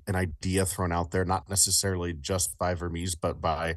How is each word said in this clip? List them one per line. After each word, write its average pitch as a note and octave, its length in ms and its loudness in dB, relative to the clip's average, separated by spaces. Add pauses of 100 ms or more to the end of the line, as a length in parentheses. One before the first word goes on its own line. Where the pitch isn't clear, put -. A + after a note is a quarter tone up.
an G2+ 80 0
idea F#2 500 2
thrown F2+ 260 0
out E2+ 200 0
there, F#2 140 2
not F#2 240 0
necessarily F#2 640 2
just F#2 440 -2
by F2+ 160 0
Vermes, E2+ 420 -4
but D#2+ 260 -2
by E2 360 0